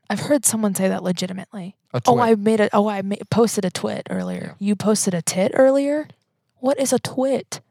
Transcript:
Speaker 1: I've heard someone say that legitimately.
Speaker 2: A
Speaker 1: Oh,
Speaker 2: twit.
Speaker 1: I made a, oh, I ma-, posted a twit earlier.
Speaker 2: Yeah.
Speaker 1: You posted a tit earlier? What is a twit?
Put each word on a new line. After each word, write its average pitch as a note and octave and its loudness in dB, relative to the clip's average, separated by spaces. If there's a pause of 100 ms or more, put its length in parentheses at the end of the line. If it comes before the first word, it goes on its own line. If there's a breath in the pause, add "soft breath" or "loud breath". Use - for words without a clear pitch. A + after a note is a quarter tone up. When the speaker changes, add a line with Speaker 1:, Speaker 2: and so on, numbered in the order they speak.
(100)
Speaker 1:
I've G#3 -2
heard C#4+ 0
someone G#3+ 0
say F#3+ 0
that F#3+ -2
legitimately. F#3 -6 (180)
Speaker 2:
A B2+ -2
Speaker 1:
Oh, B3 6
Speaker 2:
twit. A#3+ 2
Speaker 1:
I A3+ 6
made G#3+ 2
a, G#3 2
oh, G#3 2
I G3+ -4
ma-, G3 -4 (140)
posted G#3+ 2
a F#3 -2
twit - -6
earlier. F#3 -6
Speaker 2:
Yeah. G3 -4
Speaker 1:
You G#3 2
posted G3+ 0
a E3+ -2
tit F#3+ 0
earlier? C#4 4 (520)
What C4 0
is C4 0
a B3 2
twit? - -4 (100)